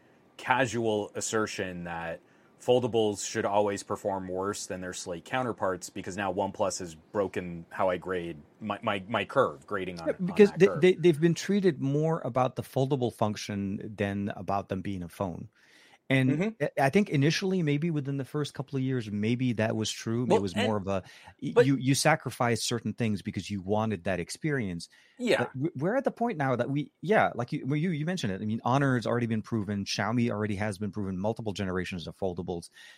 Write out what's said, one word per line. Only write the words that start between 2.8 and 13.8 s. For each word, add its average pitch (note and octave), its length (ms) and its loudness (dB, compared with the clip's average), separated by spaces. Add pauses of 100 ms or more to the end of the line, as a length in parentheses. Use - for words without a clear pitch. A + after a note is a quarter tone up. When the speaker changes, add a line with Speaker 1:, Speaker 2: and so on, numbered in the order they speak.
Speaker 1:
should A2 200 -2
always G2+ 400 2
perform G2 420 -4
worse F#2+ 400 -4
than F#2 140 -6
their F2+ 120 -6
slate F2 320 -8
counterparts, G#2 640 -2
because F#2+ 260 -8
now G2 160 -2
OnePlus G2 480 0
has E2 160 -10
broken F2+ 760 -4
how G2 180 0
I F2+ 100 2
grade E2+ 380 -6 (240)
my, G#2 220 -6
my, G#2 260 0
my G#2+ 160 0
curve F#2+ 400 2
grading E3+ 360 -6
on, E3 80 -4
Speaker 2:
Yeah, - 100 -2
Speaker 1:
on F#3 80 -2
Speaker 2:
because G3+ 240 8
Speaker 1:
that E3 80 -8
Speaker 2:
they, F#3+ 80 8
Speaker 1:
curve. F3 140 -2
Speaker 2:
they, F#3 140 8
they've D#3+ 260 4
been E3+ 140 4
treated F#3 460 0
more D3+ 440 0
about B2+ 320 0
the A2+ 80 -4
foldable C3 500 0
function G#2 800 -2